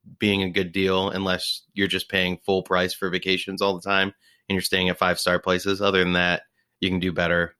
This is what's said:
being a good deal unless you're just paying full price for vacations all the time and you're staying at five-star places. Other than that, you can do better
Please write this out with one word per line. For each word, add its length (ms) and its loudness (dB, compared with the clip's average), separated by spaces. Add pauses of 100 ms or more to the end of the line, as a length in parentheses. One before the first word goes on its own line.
(180)
being 240 2
a 80 -2
good 200 -2
deal 400 0
unless 520 -4 (100)
you're 160 0
just 200 -4
paying 300 0
full 240 0
price 320 0
for 160 -4
vacations 500 -4
all 140 2
the 140 -8
time 200 2 (400)
and 60 0
you're 80 0
staying 260 0
at 100 -2
five-star 420 2
places. 420 0
Other 220 4
than 80 0
that, 300 2 (380)
you 80 0
can 120 0
do 120 -2
better 480 0